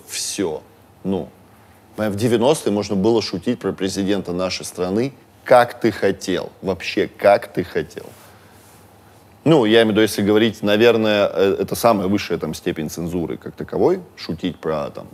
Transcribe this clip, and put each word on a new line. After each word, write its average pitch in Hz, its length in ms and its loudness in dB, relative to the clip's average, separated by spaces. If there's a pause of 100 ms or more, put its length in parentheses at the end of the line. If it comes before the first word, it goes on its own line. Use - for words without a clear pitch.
всё. - 520 -6 (440)
Ну, 95 240 -4 (680)
в 104 200 -4
девяностые 117 580 2
можно 104 220 -2
было 110 260 2
шутить 104 380 -6
про 98 120 -2
президента 92 600 -4
нашей 90 340 -6
страны, 104 460 -4 (320)
как 123 360 4
ты 110 120 0
хотел. 95 580 -2 (120)
Вообще, 90 440 -4
как - 480 2
ты 90 100 -4
хотел. - 420 -8 (1400)
Ну, 147 200 6
я 110 180 6
имею 113 40 6
в 110 60 2
виду, 104 100 4
если 107 180 0
говорить, 107 420 2
наверное, 107 680 4
э, 95 300 2
это 92 120 -6
самая 107 340 2
высшая 92 300 -2
там 78 160 -6
степень 80 360 -6
цензуры 85 480 -6
как - 160 -14
таковой, 175 460 0 (160)
шутить 85 420 -8
про, 76 320 -4
там, - 240 -16